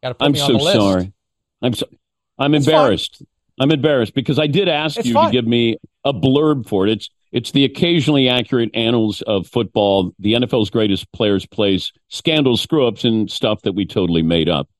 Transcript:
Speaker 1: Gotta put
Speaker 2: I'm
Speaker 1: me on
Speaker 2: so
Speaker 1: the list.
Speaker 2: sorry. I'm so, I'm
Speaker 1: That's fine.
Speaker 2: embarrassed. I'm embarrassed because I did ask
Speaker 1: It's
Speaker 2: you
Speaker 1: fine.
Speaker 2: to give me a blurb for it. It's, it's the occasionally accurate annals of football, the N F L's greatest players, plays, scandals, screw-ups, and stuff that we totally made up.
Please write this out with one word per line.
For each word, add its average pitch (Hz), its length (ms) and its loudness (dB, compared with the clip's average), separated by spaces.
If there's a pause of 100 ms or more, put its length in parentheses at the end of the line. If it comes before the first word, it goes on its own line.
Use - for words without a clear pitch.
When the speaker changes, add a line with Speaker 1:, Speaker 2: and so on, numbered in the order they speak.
Speaker 1:
Gotta 127 140 -8
put - 100 -2
Speaker 2:
I'm 143 80 4
Speaker 1:
me 135 80 -2
on 143 60 -2
Speaker 2:
so 127 100 2
Speaker 1:
the 139 60 0
list. 185 140 2
Speaker 2:
sorry. 98 360 0 (480)
I'm 120 120 -2
so, - 120 -6 (520)
I'm 143 140 0
Speaker 1:
That's 147 140 2
fine. 156 100 4
Speaker 2:
embarrassed. 131 480 0 (360)
I'm 139 120 2
embarrassed 139 420 0
because 139 260 -2
I 156 80 0
did 180 220 0
ask 151 280 -2
Speaker 1:
It's 226 100 -4
Speaker 2:
you 120 60 -2
Speaker 1:
fine. 311 140 4
Speaker 2:
to - 40 -2
give 120 160 0
me 117 300 0 (260)
a 139 100 -2
blurb 139 540 0
for 98 200 0
it. 107 60 0
It's, - 160 -8 (220)
it's 117 200 -6
the 139 140 2
occasionally 143 640 0
accurate 120 440 -2
annals 113 480 -2
of 98 260 -4
football, 98 720 0
the 104 160 0
N 123 80 0
F 120 100 -4
L's 107 160 0
greatest 107 420 -2
players, 101 340 -2
plays, 98 460 -2 (180)
scandals, 139 520 0
screw-ups, 127 420 -2
and 110 280 0
stuff 107 320 -4
that 98 100 -2
we 95 120 -2
totally 85 360 0
made 82 280 0
up. 73 200 -2 (100)